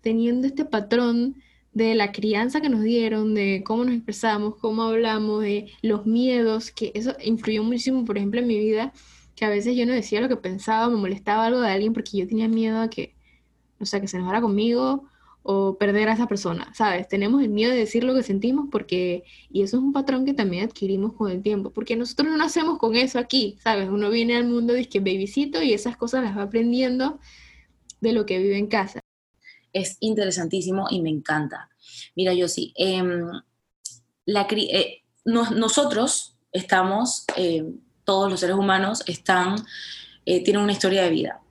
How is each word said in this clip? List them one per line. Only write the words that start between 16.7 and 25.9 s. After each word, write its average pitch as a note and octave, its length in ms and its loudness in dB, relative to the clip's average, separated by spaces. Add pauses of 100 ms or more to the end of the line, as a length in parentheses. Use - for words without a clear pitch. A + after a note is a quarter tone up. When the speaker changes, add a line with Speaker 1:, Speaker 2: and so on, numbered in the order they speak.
Speaker 1:
¿sabes? F#3+ 340 0
Tenemos G#3 340 2
el A#3 60 2
miedo G#3+ 220 2
de B3+ 80 2
decir A3+ 240 0
lo B3+ 120 2
que C4 80 4
sentimos A#3+ 480 0
porque, F3+ 520 -2 (260)
y G3 140 0
eso G3 140 0
es C4 60 2
un C#4 100 2
patrón C4+ 340 0
que C#4 80 0
también F#3+ 300 0
adquirimos G3+ 500 -2
con G#3 160 -2
el F#3 120 -4
tiempo, G3+ 280 0
porque A3+ 260 -4
nosotros B3 320 -2
no D#4+ 80 0
nacemos D#4+ 420 0
con A3+ 180 0
eso C4 220 0
aquí, A3 440 -2
¿sabes? G3+ 260 0
Uno G3+ 220 0
viene A#3 260 2
al A#3+ 120 2
mundo, A#3+ 260 2
dizque B3 240 -2
babycito, G3 640 0
y C4+ 100 4
esas G#3 240 -2